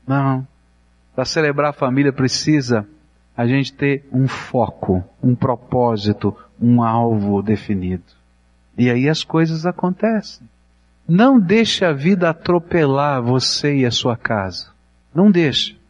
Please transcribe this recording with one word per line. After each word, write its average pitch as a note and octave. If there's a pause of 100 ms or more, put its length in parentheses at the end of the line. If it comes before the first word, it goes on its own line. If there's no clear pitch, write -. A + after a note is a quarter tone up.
Não. C3+ (680)
Pra C3
celebrar D3
a C#3
família C#3
precisa B2+ (500)
a A#2+
gente C3
ter C#3
um C3
foco, - (180)
um B2+
propósito, A#2 (260)
um A#2+
alvo A2
definido. G2 (760)
E B2
aí B2+
as D#3
coisas D#3+
acontecem. F#3 (600)
Não A#3+
deixe G#3
a E3
vida E3+
atropelar D3
você C3
e B2+
a A#2
sua A#2+
casa. F#2+ (440)
Não G3
deixe. E3 (140)